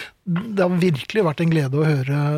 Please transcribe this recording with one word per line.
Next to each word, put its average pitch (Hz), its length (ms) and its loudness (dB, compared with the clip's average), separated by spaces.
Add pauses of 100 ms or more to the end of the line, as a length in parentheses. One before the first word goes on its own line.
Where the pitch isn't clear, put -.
(260)
det 196 400 -2
har 180 160 0
virkelig 185 420 0
vært 165 200 0
en 165 100 2
glede 139 240 0
å 151 80 2
høre 143 360 0 (160)